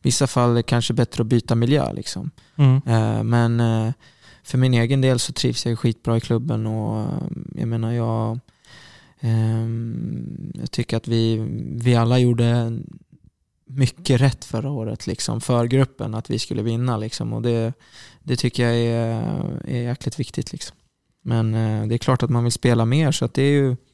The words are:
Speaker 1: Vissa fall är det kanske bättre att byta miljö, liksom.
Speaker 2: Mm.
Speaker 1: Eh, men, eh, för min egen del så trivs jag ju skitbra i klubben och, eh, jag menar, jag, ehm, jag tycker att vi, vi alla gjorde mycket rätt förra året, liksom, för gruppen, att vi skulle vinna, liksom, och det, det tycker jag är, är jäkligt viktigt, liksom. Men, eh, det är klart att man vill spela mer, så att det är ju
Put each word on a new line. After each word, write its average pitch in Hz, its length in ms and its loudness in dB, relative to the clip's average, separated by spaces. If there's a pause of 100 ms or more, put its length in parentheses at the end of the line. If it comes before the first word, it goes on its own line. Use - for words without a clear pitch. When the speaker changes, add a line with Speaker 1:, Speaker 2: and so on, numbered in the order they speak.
Speaker 1:
Vissa 131 240 2
fall 120 240 2
är 120 40 2
det 117 80 2
kanske 117 320 0
bättre 120 260 0
att 110 60 0
byta 117 280 2
miljö, 120 380 2
liksom. - 380 -8 (260)
Speaker 2:
Mm. 135 300 6
Speaker 1:
Eh, 110 360 2
men, 117 380 2
eh, 113 320 0 (540)
för 127 120 -2
min 127 160 4
egen 117 260 2
del 131 180 4
så - 140 -4
trivs - 320 -2
jag 120 60 0
ju 113 60 0
skitbra 117 400 0
i 113 40 2
klubben 113 460 -2
och, 110 340 -4
eh, - 220 -4 (320)
jag - 140 -4
menar, 113 240 -2
jag, 113 460 -2 (840)
ehm, 113 1300 -2
jag - 160 -8
tycker - 260 -2
att - 120 -4
vi, 113 280 2 (360)
vi 120 240 2
alla 117 220 4
gjorde 117 600 2 (920)
mycket 131 520 2
rätt 135 240 2
förra 135 260 -4
året, 113 360 -6
liksom, 110 340 -4
för 120 260 2
gruppen, 120 480 0
att 113 160 -8
vi 113 80 0
skulle - 240 -4
vinna, 117 340 0
liksom, 113 360 -6
och 113 100 -6
det, 117 300 0 (500)
det 127 140 -2
tycker 123 280 0
jag 117 120 2
är, 117 440 0 (480)
är 120 140 -4
jäkligt - 380 -6
viktigt, - 320 -6
liksom. - 240 -12 (460)
Men, 113 320 0
eh, 107 320 0
det 107 80 0
är 120 40 -2
klart 127 240 0
att 139 80 0
man 120 140 2
vill 120 80 2
spela 113 320 2
mer, 135 280 2
så - 120 -2
att 117 100 -4
det 135 80 2
är 143 100 4
ju 135 240 2 (180)